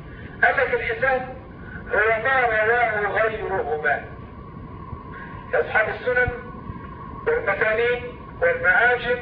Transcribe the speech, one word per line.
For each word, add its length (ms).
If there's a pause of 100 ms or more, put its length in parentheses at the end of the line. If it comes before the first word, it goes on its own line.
(440)
قال 140
لك: 160
"الحسان 480 (720)
هو 300
ما 180
رواه 680
غيرهما، 920 (1500)
أصحاب 360
السنن 380 (1000)
والمسانيد 760 (380)
والمعاجم 800